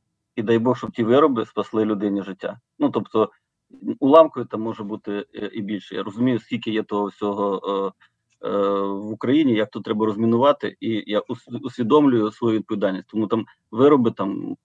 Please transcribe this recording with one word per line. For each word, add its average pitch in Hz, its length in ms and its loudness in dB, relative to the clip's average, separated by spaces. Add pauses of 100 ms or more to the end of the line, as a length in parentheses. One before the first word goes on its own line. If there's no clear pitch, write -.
(360)
І 117 80 -4
дай 113 160 2
Бог, 120 180 0
щоб 110 140 -10
ті 117 120 -2
вироби 120 420 2
спасли 107 400 -2
людині 101 380 -2
життя. 98 360 -10 (200)
Ну, 143 100 2
тобто, 110 420 -2 (680)
уламкою 147 460 6
там 110 160 -8
може 110 220 -8
бути, 101 420 -8 (100)
е, 107 180 -8
і 110 80 -8
більше. 101 340 -8
Я 98 80 -6
розумію, 113 360 -2
скільки 113 320 -8
є 107 120 -2
того 101 220 -2
всього, 101 640 -4
е, - 800 -8
е, 104 40 -6 (300)
в 98 300 -6
Україні, 127 420 2
як 107 160 0
то 113 100 -10
треба 107 260 -2
розмінувати, 117 720 0
і 113 280 -4
я 104 120 0
ус-, - 280 -10 (140)
усвідомлюю 123 680 2
свою 110 260 0
відповідальність. 98 500 -4
Тому 107 200 -2
там 110 180 -2 (260)
вироби, 127 400 4
там, 90 540 -6